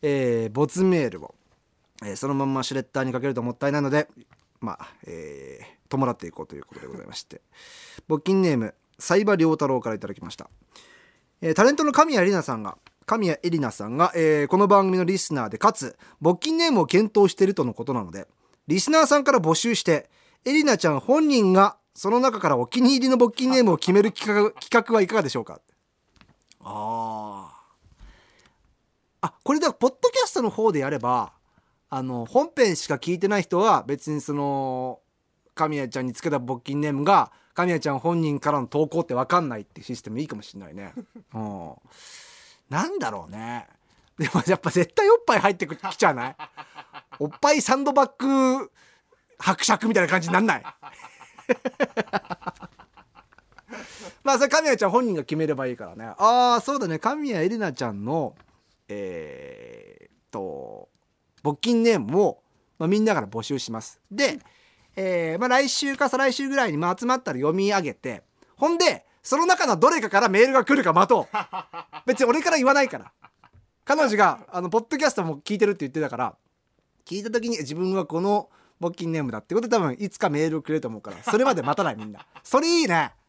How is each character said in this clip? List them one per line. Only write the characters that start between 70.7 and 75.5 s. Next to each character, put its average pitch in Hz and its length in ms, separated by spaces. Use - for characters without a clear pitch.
る 285 60
か 180 100
待 180 160
と 202 240
う。 - 40
<laughs> - 380
別 254 140
に 262 80
俺 254 160
か 349 80
ら 330 60
言 254 100
わ 269 80
な 277 80
い 262 60
か 135 100
ら。 95 140
彼 302 180
女 220 140
が、 175 240
あ 180 100
の、 180 100
ポ 202 80
ッ 226 100
ド 294 100
キ 285 60
ャ 285 60
ス - 40
ト 202 80
も 160 160
聞 208 160